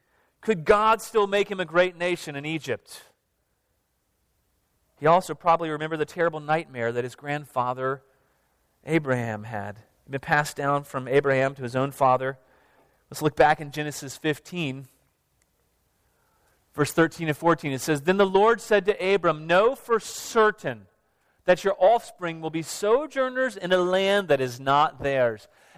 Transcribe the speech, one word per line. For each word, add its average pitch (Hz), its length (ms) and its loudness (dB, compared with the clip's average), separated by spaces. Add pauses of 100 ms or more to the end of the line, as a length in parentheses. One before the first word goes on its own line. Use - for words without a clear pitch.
(400)
Could 180 240 -2
God 214 360 4
still 214 260 0
make 202 240 0
him 190 100 -6
a 180 40 -2
great 175 320 2
nation 170 380 -4
in 139 100 -8
Egypt? 151 600 -8 (2000)
He 143 60 0
also 165 280 2
probably 165 360 0
remembered 156 280 -6
the 151 60 0
terrible 165 360 -4
nightmare 147 520 -2
that 123 120 -2
his 123 100 -10
grandfather 135 880 -4 (840)
Abraham 123 600 -2
had. 104 320 -10
It 107 60 -20 (240)
had 131 60 -18
been 135 80 -6
passed 151 360 0
down 143 280 -2
from 131 240 -10
Abraham 135 460 2
to 135 80 -14
his 120 140 -6
own 135 140 0
father. 131 480 0 (720)
Let's - 120 -12
look 151 140 -2
back 156 240 4
in 147 100 -12
Genesis 151 460 -8
fifteen, 147 680 -6 (1900)
verse 147 180 -2
thirteen 165 360 0
and 147 80 -2
fourteen. 160 360 0
It 131 80 -4
says, 147 220 -2
"Then 185 160 0
the 202 80 4
Lord 208 340 2
said 202 260 2
to 190 280 0
Abram, 160 320 0
'Know 202 280 4
for 233 240 -2
certain 202 880 -2 (580)
that 180 200 2
your 196 140 0
offspring 180 640 2
will 160 100 -6
be 160 120 -6
sojourners 254 920 -2
in 180 160 -2
a 185 60 6
land 190 500 2
that 139 120 4
is 127 200 -4
not 139 420 2
theirs, 127 460 0 (300)